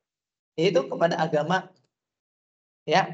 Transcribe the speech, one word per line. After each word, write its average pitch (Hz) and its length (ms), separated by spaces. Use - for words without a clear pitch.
Yaitu 196 320
kepada 170 320
agama. 160 500
Ya, 170 280